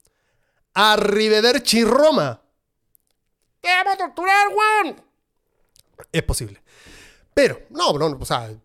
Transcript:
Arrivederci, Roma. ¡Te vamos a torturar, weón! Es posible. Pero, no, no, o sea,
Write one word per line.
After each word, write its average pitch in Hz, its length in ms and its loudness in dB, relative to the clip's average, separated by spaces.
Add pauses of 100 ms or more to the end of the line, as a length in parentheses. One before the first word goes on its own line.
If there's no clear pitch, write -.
(720)
Arrivederci, 214 1080 2
Roma. 233 580 2 (1200)
¡Te - 80 -8
vamos 370 260 0
a 381 40 -4
torturar, 381 500 0
weón! 415 640 -2 (1000)
Es 160 120 -4
posible. 107 400 -8 (680)
Pero, - 360 0
no, 302 240 -2
no, 147 260 -4
o - 60 -12
sea, 120 240 -6 (160)